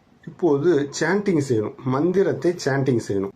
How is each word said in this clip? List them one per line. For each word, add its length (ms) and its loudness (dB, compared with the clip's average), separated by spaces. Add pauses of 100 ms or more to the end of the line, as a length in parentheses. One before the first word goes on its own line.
(280)
இப்போது 640 2 (100)
சாண்டிங் 500 0
செய்யணும். 260 -2 (100)
மந்திரத்தை 720 0 (100)
சாண்டிங் 420 0
செய்யணும். 280 -4